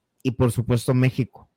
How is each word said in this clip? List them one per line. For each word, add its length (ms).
y, 100
por 180
supuesto, 440
México. 640